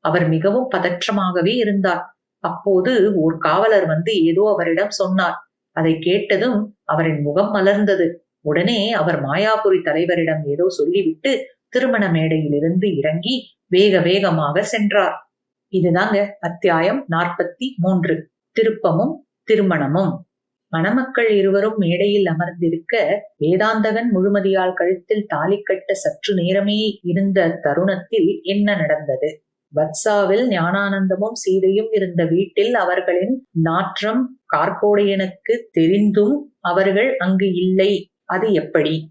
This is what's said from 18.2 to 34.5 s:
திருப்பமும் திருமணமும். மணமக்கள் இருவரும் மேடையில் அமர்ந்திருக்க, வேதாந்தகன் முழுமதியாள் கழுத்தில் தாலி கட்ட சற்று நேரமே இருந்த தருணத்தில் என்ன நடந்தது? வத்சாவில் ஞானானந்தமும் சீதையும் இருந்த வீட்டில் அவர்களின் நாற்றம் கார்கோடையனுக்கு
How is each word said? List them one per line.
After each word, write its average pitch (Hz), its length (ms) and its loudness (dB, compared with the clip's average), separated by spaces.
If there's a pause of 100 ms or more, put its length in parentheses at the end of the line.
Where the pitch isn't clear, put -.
திருப்பமும் 220 580 0 (300)
திருமணமும். 175 680 0 (600)
மணமக்கள் 233 560 0
இருவரும் 202 480 2
மேடையில் 196 500 2
அமர்ந்திருக்க, 170 680 -2 (440)
வேதாந்தகன் 214 720 0
முழுமதியாள் 190 640 2
கழுத்தில் 190 520 -2
தாலி 165 360 -2
கட்ட 190 320 -4
சற்று 196 400 -4
நேரமே 202 460 0 (220)
இருந்த 185 460 0 (140)
தருணத்தில் 180 680 0 (120)
என்ன 202 340 0
நடந்தது? 151 540 -2 (420)
வத்சாவில் 196 760 0
ஞானானந்தமும் 196 840 -2
சீதையும் 190 600 0
இருந்த 180 320 0
வீட்டில் 196 500 0
அவர்களின் 185 600 0 (280)
நாற்றம் 185 600 -2 (240)
கார்கோடையனுக்கு 196 1080 0 (160)